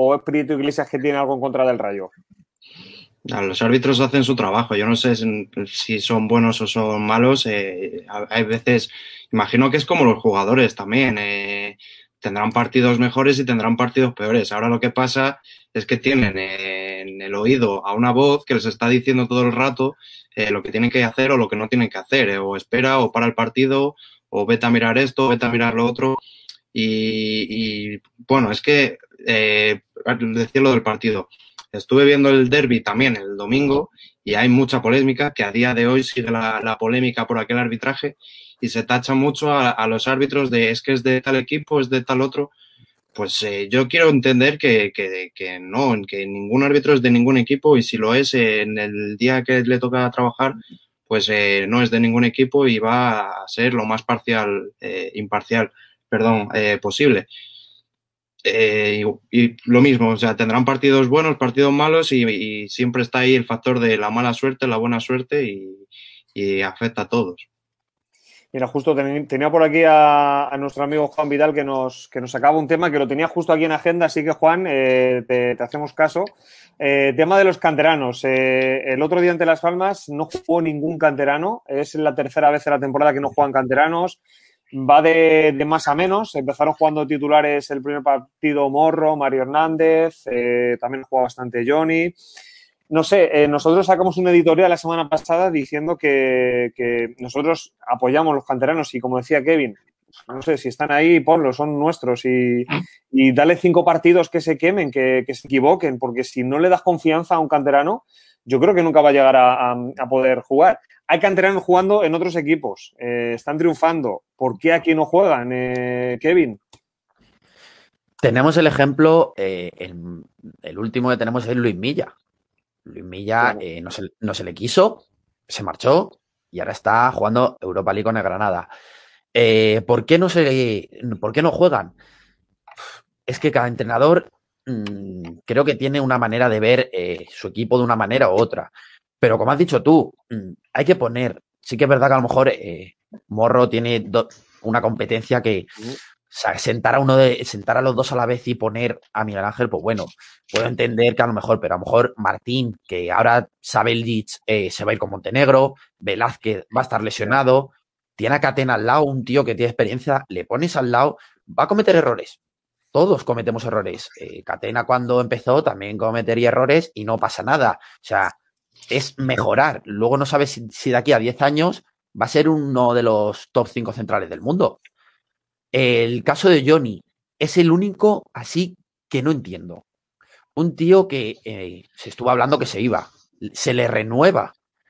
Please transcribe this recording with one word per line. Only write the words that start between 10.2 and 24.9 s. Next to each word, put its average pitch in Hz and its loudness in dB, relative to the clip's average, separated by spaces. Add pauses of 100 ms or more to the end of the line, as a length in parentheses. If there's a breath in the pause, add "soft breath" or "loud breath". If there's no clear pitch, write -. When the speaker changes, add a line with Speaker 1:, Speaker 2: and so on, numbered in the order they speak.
Speaker 2:
jugadores 107 0
también. 113 -2
Eh, 101 -6 (400 loud breath)
tendrán 107 -4
partidos 123 2
mejores 131 2
y 139 -2
tendrán 117 0
partidos 123 0
peores. 107 -2
Ahora 110 -2
lo 117 0
que 120 -2
pasa 131 -2 (340 soft breath)
es 110 -6
que 120 0
tienen, 120 0
eh, 95 -8
en 98 -14
el 98 -10
oído 107 0
a 101 -4
una 120 0
voz 143 2
que - -2
les 110 -2
está 113 -4
diciendo 127 0
todo 123 0
el 120 0
rato, 131 -2 (400 loud breath)
eh, 107 -2
lo 101 -2
que - -10
tienen 117 0
que 127 2
hacer 131 0
o 135 4
lo 113 2
que 104 -6
no 110 -6
tienen 117 0
que - -10
hacer, 117 0
eh, 98 -2
o 98 -4
espera, 131 0
o 113 0
para 117 0
el 117 0
partido, 135 0 (380 soft breath)
o 101 -2
vete 117 0
a 120 0
mirar 117 2